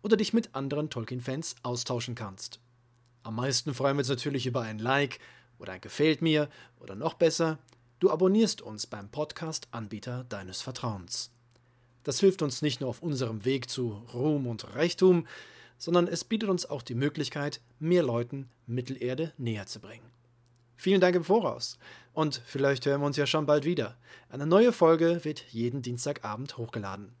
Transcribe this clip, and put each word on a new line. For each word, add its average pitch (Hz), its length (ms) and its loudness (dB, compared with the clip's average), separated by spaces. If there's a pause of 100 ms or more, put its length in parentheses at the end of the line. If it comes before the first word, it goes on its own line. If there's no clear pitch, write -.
oder 220 140 4
dich 208 160 0
mit 233 240 0
anderen 143 340 -2
Tolkien-Fans 127 720 -6
austauschen 123 540 -4
kannst. 101 420 -12 (640)
Am 113 140 -8
meisten 131 360 -2
freuen 135 220 2
wir 143 60 0
uns 123 80 0
natürlich 135 380 -2
über 120 160 -2
ein 110 180 -8
Like 131 400 0 (400)
oder 92 140 -10
ein 92 60 -12
Gefällt 151 420 2
mir 151 260 2 (320)
oder 98 160 -12
noch 147 180 -2
besser, 160 440 2 (420)
du 180 100 6
abonnierst 190 520 4
uns 107 260 -10
beim 101 220 -12
Podcast-Anbieter 123 1160 -8
deines 92 320 -10
Vertrauens. 107 680 -8 (720)
Das - 160 0
hilft 190 240 6
uns 143 200 -2
nicht 143 180 0
nur 131 100 -2
auf - 100 -10
unserem 123 440 -4
Weg 131 260 0
zu 113 320 -4 (100)
Ruhm 135 360 0
und - 260 -10
Reichtum, 175 540 4 (500)
sondern 175 300 2
es - 160 -4
bietet 220 240 -2
uns 180 200 0
auch 139 140 -6
die 117 140 -6
Möglichkeit, 143 640 -2 (180)
mehr 170 240 2
Leuten 120 480 -4 (160)
Mittelerde 127 720 -4
näher 110 280 -4
zu - 120 -12
bringen. - 320 -20 (640)
Vielen 190 260 4
Dank 180 140 6
im 175 80 2
Voraus - 560 0 (340)
und 156 320 -2
vielleicht 139 420 0
hören 143 160 2
wir 143 40 2
uns 139 100 0
ja 143 100 0
schon 151 200 2
bald 147 180 4
wieder. 123 320 -2 (340)
Eine 143 180 -6
neue 226 240 8
Folge 165 520 4
wird 151 140 -4 (140)
jeden 117 280 -2
Dienstagabend 123 800 -6
hochgeladen. 101 640 -8